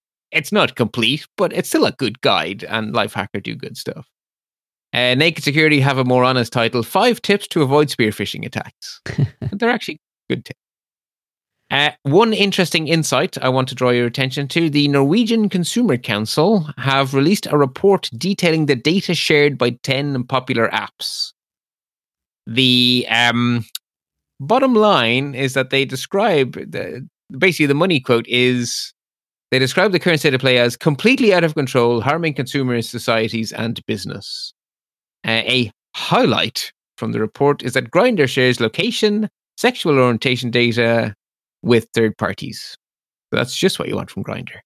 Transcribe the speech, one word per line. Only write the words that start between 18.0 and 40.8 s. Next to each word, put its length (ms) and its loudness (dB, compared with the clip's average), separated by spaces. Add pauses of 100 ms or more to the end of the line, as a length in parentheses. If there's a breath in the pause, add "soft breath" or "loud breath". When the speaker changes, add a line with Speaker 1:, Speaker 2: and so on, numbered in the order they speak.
Speaker 1:
detailing 520 0
the 80 2
data 400 0
shared 420 2
by 140 0 (120)
ten 420 -2
popular 440 -2
apps. 600 -6 (1120)
The, 640 2
um, 560 2 (720)
bottom 360 2
line 580 2
is 220 -4
that 160 -2
they 140 2
describe, 680 0
the, 540 -10 (280)
basically 320 2
the 60 2
money 260 2
quote 280 0
is, 640 -2 (560)
they 80 0
describe 360 2
the 60 0
current 200 0
state 160 2
of 60 -4
play 180 4
as 180 2
completely 560 2
out 100 4
of 120 -2
control, 460 2
harming 340 0
consumers, 520 -2
societies, 640 -2
and 360 -6
business. 640 -10 (720)
Uh, 200 0
a 260 0 (240)
highlight 760 0 (260)
from 160 -6
the 60 -4
report 440 0
is 100 -6
that 160 -2
Grindr 380 2
shares 320 2
location, 680 0 (280)
sexual 400 0
orientation 540 0
data 640 2 (460)